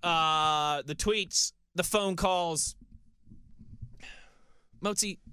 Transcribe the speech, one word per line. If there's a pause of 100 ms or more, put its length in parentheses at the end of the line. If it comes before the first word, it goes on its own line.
Uh,
the
tweets, (220)
the
phone
calls. (2000)
Motzi, (140)